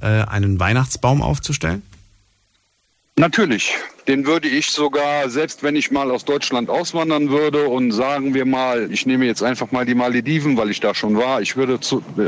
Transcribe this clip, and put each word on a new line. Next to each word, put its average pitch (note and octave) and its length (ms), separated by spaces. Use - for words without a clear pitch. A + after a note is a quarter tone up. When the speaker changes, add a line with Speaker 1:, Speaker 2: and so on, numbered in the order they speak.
Speaker 1:
äh, G#2+ 300
einen G2 300
Weihnachtsbaum B2+ 600
aufzustellen? D3 600
Speaker 2:
Natürlich. D3+ 580
Den C3+ 180
würde D#3 240
ich C3+ 220
sogar, D3 580
selbst D3 340
wenn D3 140
ich C#3 140
mal C#3 200
aus B2+ 140
Deutschland C3+ 460
auswandern D#3+ 600
würde D3 380
und B2+ 240
sagen C3+ 400
wir C3 140
mal, B2+ 440
ich - 140
nehme C3 220
jetzt A2+ 160
einfach A#2+ 300
mal B2+ 120
die B2 120
Malediven, B2+ 600
weil G#2+ 140
ich G2+ 100
da G#2 140
schon G#2+ 240
war, B2 240
ich - 140
würde B2+ 240
zu, - 220